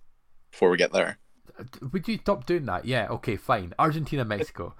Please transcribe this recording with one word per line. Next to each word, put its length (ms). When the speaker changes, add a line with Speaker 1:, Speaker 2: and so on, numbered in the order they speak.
Speaker 1:
before 200
we 60
get 160
there. 260
Speaker 2:
Uh, 120
d-, 220
would 160
you 100
stop 280
doing 200
that? 200
Yeah, 240
okay, 260
fine. 420
Argentina, 460
Mexico. 560